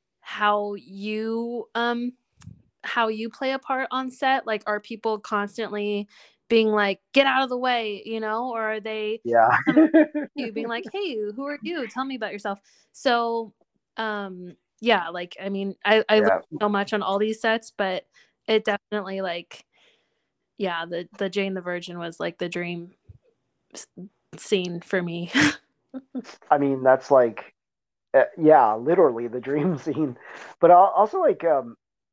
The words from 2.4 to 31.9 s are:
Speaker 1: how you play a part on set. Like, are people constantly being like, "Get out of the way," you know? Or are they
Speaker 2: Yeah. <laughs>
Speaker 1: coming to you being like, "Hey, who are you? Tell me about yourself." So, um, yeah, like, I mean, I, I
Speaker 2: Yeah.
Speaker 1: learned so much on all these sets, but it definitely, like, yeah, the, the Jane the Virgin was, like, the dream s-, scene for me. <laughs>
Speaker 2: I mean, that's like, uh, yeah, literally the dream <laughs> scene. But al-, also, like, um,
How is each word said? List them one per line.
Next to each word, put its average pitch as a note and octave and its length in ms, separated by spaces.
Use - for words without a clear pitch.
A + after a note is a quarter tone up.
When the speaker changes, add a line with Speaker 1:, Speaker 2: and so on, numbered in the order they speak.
Speaker 1:
how A#3 260
you A3 200
play C4 240
a C4+ 60
part C4 320
on C4 200
set. C4 360
Like, G#3+ 200
are G#3 140
people A3 380
constantly G#3 880
being A3 200
like, G3+ 320
"Get C4+ 140
out C4 160
of B3+ 60
the B3+ 80
way," A#3 480
you A3+ 160
know? A3 300
Or A3+ 100
are G#3+ 80
they A3 420
Speaker 2:
Yeah. - 260
<laughs> - 0
Speaker 1:
coming - 100
to C4+ 60
you A3+ 100
being A3+ 160
like, A#3 240
"Hey, F#4+ 240
who G#3+ 300
are D4 160
you? D4+ 240
Tell B3+ 180
me C4+ 100
about G#3+ 180
yourself." G3+ 260
So, A#3 600
um, G3 600
yeah, G3+ 280
like, F3 320
I G3 80
mean, G3 260
I, G#3+ 240
I G#3+ 100
Speaker 2:
Yeah. - 20
Speaker 1:
learned F#3 400
so G#3 80
much G3+ 240
on G3+ 100
all G3 160
these A3 220
sets, A3+ 360
but F#3+ 300
it A3 180
definitely, G3 560
like, F3 440
yeah, E3+ 280
the, F3 220
the G3 100
Jane G3 260
the F#3 60
Virgin F3 380
was, E3+ 220
like, E3+ 180
the F3 100
dream F3 440
s-, - 120
scene F3+ 440
for F#3 220
me. E3+ 320
<laughs> C#4 60
Speaker 2:
I D3+ 80
mean, C#3 260
that's C3 280
like, B2 420
uh, C3 120
yeah, D3 380
literally B2 520
the A#2 140
dream D3 360
<laughs> - 20
scene. C#3+ 380
But E3+ 100
al-, F#3 240
also, G#3+ 240
like, C4+ 240
um, C3 320